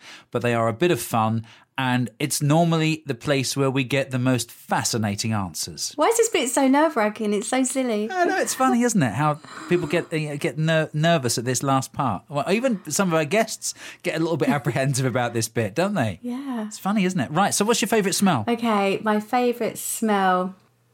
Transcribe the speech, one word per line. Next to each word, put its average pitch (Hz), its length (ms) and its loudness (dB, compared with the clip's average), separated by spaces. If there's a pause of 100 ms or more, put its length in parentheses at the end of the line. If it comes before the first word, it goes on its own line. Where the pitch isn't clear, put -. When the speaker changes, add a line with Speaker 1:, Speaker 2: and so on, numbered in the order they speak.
(320)
Speaker 1:
but 120 100 -2
they 120 120 2
are 113 140 2
a 117 60 0
bit 175 180 2
of 170 100 0
fun, 113 440 0 (320)
and 127 320 0 (100)
it's 147 220 -2
normally 156 640 2
the 135 100 -4
place 139 420 -2
where 135 120 2
we 135 140 0
get 135 280 -2
the 127 80 -2
most 127 320 2
fascinating 110 840 -2
answers. 87 600 -6
Speaker 2:
Why 311 120 2
is 453 100 2
this 453 120 2
bit 269 200 0
so 269 200 2
nerve-wracking? 226 640 2
It's 208 160 -2
so 262 140 0
silly. 240 460 -2
Speaker 1:
I 370 160 0
know, 370 120 0
it's 254 180 -2
funny, 247 280 2
isn't 220 200 2
it? 107 100 0
How 147 260 0 (280)
people 175 200 0
get, 160 260 0
uh, 151 240 -4
get 147 200 -4
ner-, 156 360 2
nervous 151 440 2
at 117 80 -2
this 127 180 -2
last 135 280 0
part. 113 380 -2
Well, 143 200 -2
even 226 300 2 (100)
some 185 200 0
of 165 40 2
our 160 120 2
guests 214 480 -2 (300)
get 156 120 -4
a 160 40 -2
little 165 180 0
bit 131 120 0
<laughs> 147 80 2
apprehensive 135 480 0
about 120 280 0
this 113 160 -2
bit, 107 260 -2
don't 196 200 0
they? 110 260 -2
Speaker 2:
Yeah. 247 460 -6
Speaker 1:
It's - 120 -14
funny, 196 260 0
isn't 180 140 -2
it? 113 120 -2
Right, 180 220 0
so 202 120 0
what's 226 160 2
your 226 80 0
favourite 196 260 2
smell? 147 320 2
Speaker 2:
Okay, 220 560 0
my 214 160 2
favourite 240 580 -2
smell, 190 800 0 (380)